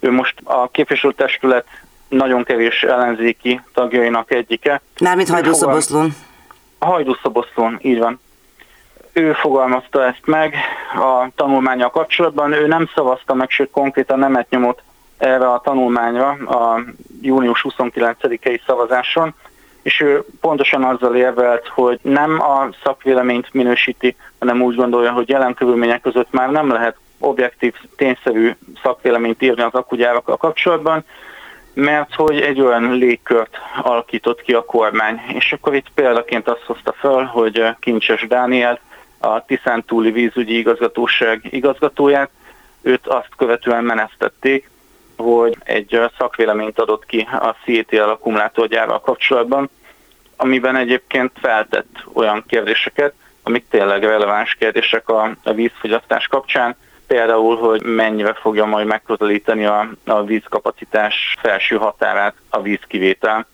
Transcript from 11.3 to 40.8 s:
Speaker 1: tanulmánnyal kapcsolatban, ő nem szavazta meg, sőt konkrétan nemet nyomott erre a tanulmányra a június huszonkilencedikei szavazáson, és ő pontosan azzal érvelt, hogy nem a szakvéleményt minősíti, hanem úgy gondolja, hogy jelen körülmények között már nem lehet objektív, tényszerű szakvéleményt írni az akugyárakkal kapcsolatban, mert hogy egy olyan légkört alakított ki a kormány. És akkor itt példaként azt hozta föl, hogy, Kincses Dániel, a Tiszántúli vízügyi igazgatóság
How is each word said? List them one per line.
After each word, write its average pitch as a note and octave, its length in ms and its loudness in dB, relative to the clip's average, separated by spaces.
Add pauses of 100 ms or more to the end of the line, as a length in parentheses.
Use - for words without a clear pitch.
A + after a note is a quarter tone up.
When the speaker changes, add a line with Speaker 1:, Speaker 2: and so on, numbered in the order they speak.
Speaker 1:
tanulmánnyal C3 540 0
kapcsolatban, D3+ 600 0
ő D3+ 140 2
nem E3 280 0
szavazta C3 400 0
meg, B2+ 160 -2
sőt C#3 200 -2
konkrétan C3+ 480 0
nemet C3+ 320 0
nyomott B2 320 0 (360)
erre C3 340 2
a B2 120 0
tanulmányra A#2+ 640 0
a A#2+ 560 -2 (380)
június B2+ 380 2
huszonkilencedikei A#2+ 1080 -2
szavazáson, B2+ 680 0 (480)
és - 180 -2
ő C#3+ 240 2 (160)
pontosan C#3+ 440 0
azzal B2 320 0
érvelt, B2 520 2
hogy B2 340 0
nem D3+ 380 0
a C#3 280 2 (160)
szakvéleményt B2+ 680 0
minősíti, B2 640 0 (220)
hanem B2 240 0
úgy B2 140 0
gondolja, A#2+ 360 2
hogy B2 160 -2
jelen C3 260 2
körülmények A#2+ 460 2
között B2 300 -2
már C3 200 0
nem D3 200 0
lehet A#2 260 0 (220)
objektív, B2+ 560 -2 (220)
tényszerű A#2 580 0 (280)
szakvéleményt A#2+ 600 0
írni A#2+ 200 2
az A#2 120 -2
akugyárakkal B2 640 -2
kapcsolatban, D#3+ 680 -2 (680)
mert D3 400 -2
hogy D#3 260 0
egy C#3 200 0
olyan B2 320 2
légkört B2 640 0 (260)
alakított A#2 600 -2
ki B2 100 -2
a A#2 120 2
kormány. A2 560 0 (140)
És - 180 -2
akkor D3 220 -4
itt C3 200 -2
példaként A#2+ 540 0
azt A#2+ 180 -4
hozta - 260 -6
föl, C3 320 0
hogy, A#2 400 0 (160)
Kincses A2+ 460 -2
Dániel, B2 540 0 (440)
a A2+ 200 -2
Tiszántúli A#2 640 -2
vízügyi A#2 480 -2
igazgatóság A#2 920 -2